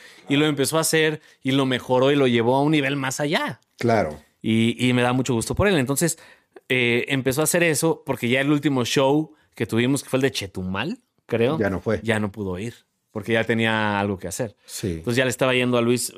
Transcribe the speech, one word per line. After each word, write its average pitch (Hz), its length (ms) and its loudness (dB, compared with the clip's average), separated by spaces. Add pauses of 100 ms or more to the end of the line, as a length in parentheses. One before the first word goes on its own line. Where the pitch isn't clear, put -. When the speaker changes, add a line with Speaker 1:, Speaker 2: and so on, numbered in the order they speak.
(280)
Speaker 1:
Y 139 100 2
lo 151 100 2
empezó 139 320 0
a - 20 2
hacer 156 400 0 (220)
y 131 80 -2
lo 135 160 2
mejoró 127 440 2
y 147 40 2
lo 139 120 4
llevó 120 280 2
a 139 80 2
un 151 80 2
nivel 143 240 0
más 131 240 -6
allá. 175 420 -4 (160)
Speaker 2:
Claro. 98 420 0 (220)
Speaker 1:
Y, 113 340 0 (120)
y 123 60 4
me 123 100 2
da 123 100 2
mucho 127 220 -2
gusto 113 200 -4
por 185 120 2
él. 196 100 2
Entonces, 139 400 0 (520)
eh, 120 400 2
empezó 131 320 0
a - 40 0
hacer 170 180 2
eso 160 420 0
porque 120 240 -4
ya 127 120 2
el 139 100 0
último 143 340 2
show 147 480 2 (220)
que 117 100 -4
tuvimos, 123 380 0
que - 60 -20
fue 131 80 0
el 131 40 0
de 135 100 2
Chetumal, 98 680 -6 (260)
creo. 120 340 0
Speaker 2:
Ya 214 100 0
no 92 120 -2
fue. 107 220 -2
Speaker 1:
Ya 110 160 0
no 104 120 -2
pudo 95 280 -6
ir 117 140 -8 (380)
porque 110 220 -4
ya 113 100 2
tenía 110 560 0
algo 101 180 -2
que 92 100 -12
hacer. 104 280 -8 (100)
Speaker 2:
Sí. - 280 -8
Speaker 1:
Entonces 117 240 -4
ya 131 80 4
le 127 40 0
estaba 127 240 0
yendo 123 240 0
a 120 40 2
Luis, 117 360 0